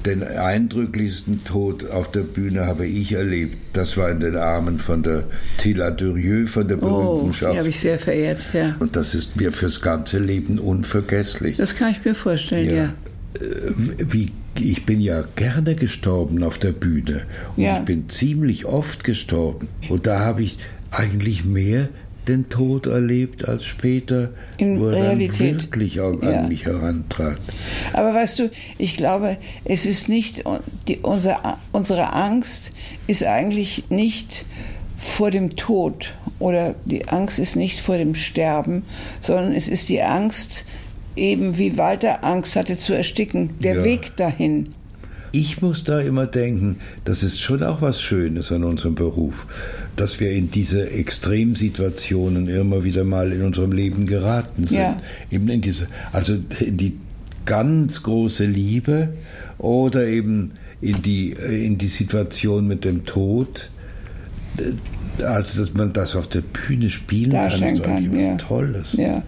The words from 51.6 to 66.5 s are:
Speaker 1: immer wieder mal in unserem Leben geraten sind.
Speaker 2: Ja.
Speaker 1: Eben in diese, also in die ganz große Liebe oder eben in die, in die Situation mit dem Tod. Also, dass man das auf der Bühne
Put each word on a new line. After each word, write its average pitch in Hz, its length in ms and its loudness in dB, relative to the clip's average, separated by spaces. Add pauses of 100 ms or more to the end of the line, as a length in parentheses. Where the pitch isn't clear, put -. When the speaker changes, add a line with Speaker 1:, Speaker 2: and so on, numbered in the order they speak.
Speaker 1:
immer 95 360 2
wieder 95 200 2
mal 92 280 2
in 92 100 0
unserem 95 300 2
Leben 98 340 2
geraten 101 600 2
sind. 190 120 4
Speaker 2:
Ja. 190 180 2 (340)
Speaker 1:
Eben 98 200 2
in 120 100 4
diese, 85 260 -2 (260)
also 98 240 2 (240)
in 104 180 2
die 95 180 0 (480)
ganz 147 580 2
große 110 440 2
Liebe 120 640 2 (480)
oder 123 480 4
eben 107 460 2 (280)
in 101 220 0
die, 98 300 2
in 107 460 0
die 98 100 0
Situation 101 800 0
mit 98 200 0
dem 90 180 0
Tod. 101 640 0 (1500)
Also, 110 400 0
dass 85 120 -2
man 101 180 2
das 95 240 -2
auf 85 120 -2
der - 140 0
Bühne 120 480 0